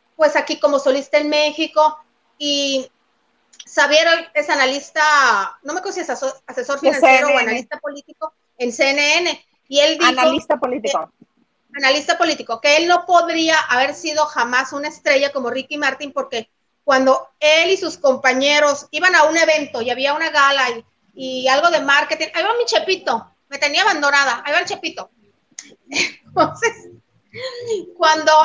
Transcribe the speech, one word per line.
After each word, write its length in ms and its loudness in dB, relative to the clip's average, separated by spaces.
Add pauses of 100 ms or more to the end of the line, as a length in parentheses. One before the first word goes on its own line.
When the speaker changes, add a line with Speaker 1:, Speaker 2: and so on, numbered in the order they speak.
(160)
Speaker 1:
pues, 200 2
aquí 220 -4
como 200 2
solista 400 0
en 100 -2
México. 680 0 (400)
Y 520 -2 (760)
Xavier 680 2
es 140 -2
analista, 1120 0
no 120 -10
me 60 -6
acuerdo 160 -10
si 40 -8
es 100 -8
aso-, 240 -6 (120)
asesor 340 -8
Speaker 2:
De 120 2
Speaker 1:
financiero 340 4
o 40 0
Speaker 2:
C 40 2
N 80 2
N. 80 -2
Speaker 1:
analista 280 -8
político 540 -14 (240)
en 160 -4
C 180 0
N 280 0
N. 280 -6 (220)
Y 120 0
él 180 2
dijo 120 2
Speaker 2:
Analista 460 0
político. 640 -6
Speaker 1:
que, 580 -20
analista 380 0
político, 460 -4
que 160 4
él 100 0
no 160 2
podría 560 2
haber 340 0
sido 300 -2
jamás 480 -2
una 160 -6
estrella 440 0
como 180 -6
Ricky 260 -8
Martin, 380 -6
porque 340 -8 (360)
cuando 440 2 (100)
él 320 4
y 60 2
sus 220 -6
compañeros 920 0
iban 240 0
a 100 6
un 120 2
evento 460 0
y 80 -4
había 240 -2
una 160 -4
gala 400 2
y, 140 -10 (600)
y 40 2
algo 220 4
de 120 2
marketing, 500 0
ahí 100 -4
va 140 0
mi 80 0
Chepito, 680 -2 (200)
me 80 -10
tenía 240 0
abandonada, 640 0
ahí 80 -4
va 60 2
el 40 -4
Chepito. 460 -12 (480)
<laughs> 320 -20
Entonces, 960 -4 (1080)
cuando 360 2 (120)